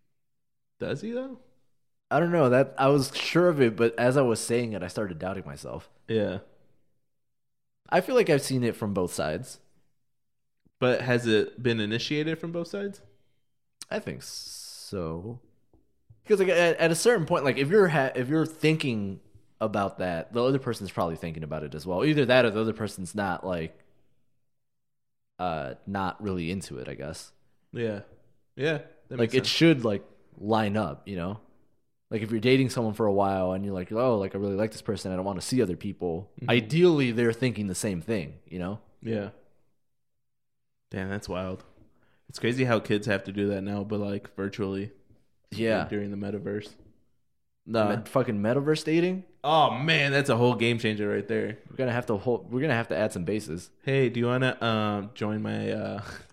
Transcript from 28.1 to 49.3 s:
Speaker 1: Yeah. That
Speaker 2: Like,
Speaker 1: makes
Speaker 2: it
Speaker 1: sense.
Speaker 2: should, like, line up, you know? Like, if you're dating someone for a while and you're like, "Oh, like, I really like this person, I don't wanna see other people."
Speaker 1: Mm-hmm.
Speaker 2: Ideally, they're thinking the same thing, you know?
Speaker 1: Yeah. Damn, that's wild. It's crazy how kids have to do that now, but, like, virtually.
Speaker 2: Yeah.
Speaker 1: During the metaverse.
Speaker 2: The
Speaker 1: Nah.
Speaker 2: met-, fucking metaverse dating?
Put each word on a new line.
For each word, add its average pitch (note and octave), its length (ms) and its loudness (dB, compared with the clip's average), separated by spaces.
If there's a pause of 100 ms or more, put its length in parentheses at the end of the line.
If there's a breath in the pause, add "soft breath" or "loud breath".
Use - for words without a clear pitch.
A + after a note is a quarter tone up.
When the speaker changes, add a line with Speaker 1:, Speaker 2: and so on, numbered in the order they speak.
Speaker 1:
Yeah. C#3+ 240 -2 (300)
That - 20 -18
Speaker 2:
Like, C3 80 -4
Speaker 1:
makes A#2 140 2
Speaker 2:
it B2+ 60 2
Speaker 1:
sense. - 100 2
Speaker 2:
should, D#3+ 360 6
like, G2+ 180 -2 (340)
line G#2 400 0
up, E2 300 -4
you G2 100 -8
know? F#2 220 -6 (680)
Like, A2+ 120 -4
if A2 100 -6
you're A2+ 80 0
dating B2+ 300 4
someone A2+ 240 -2
for A2 120 0
a G2+ 80 4
while G2 400 2
and G2 100 -4
you're G2+ 100 -6
like, F2+ 180 -6
"Oh, A#2 260 2
like, G2 180 -2
I - 20 -4
really G2 180 -2
like G#2+ 160 0
this - 100 -16
person, G2 300 -4
I F#2 40 -2
don't F#2 100 -2
wanna G2 160 -4
see B2+ 200 0
other F2+ 160 0
people." F2+ 520 -6 (120)
Speaker 1:
Mm-hmm. A#2+ 80 -2
Speaker 2:
Ideally, C3+ 640 4
they're A#2 220 2
thinking G#2 340 -2
the F2+ 80 -4
same F#2+ 260 -4
thing, F#2 320 -4 (140)
you F2+ 120 -10
know? F#2+ 200 -6 (220)
Speaker 1:
Yeah. G#2+ 280 -6 (1600)
Damn, F#2+ 200 -8
that's G2+ 200 -8
wild. F#2 340 -6 (640)
It's - 100 -18
crazy B2+ 280 0
how A#2 140 4
kids G#2 280 -2
have G2 180 0
to G2 60 -8
do G2+ 180 0
that G2 120 -2
now, G2+ 240 -4
but, G#2 160 -4
like, G2+ 340 -6
virtually. G2 560 -4 (600)
Speaker 2:
Yeah. G#2 380 0
Speaker 1:
During G2+ 220 -4
the G2+ 60 -8
metaverse. G2+ 520 -6 (960)
Speaker 2:
The A2 180 2
Speaker 1:
Nah. G#2 60 2
Speaker 2:
met-, G#2 200 -2
fucking A#2+ 320 0
metaverse C#3 420 2
dating? F3+ 400 0 (200)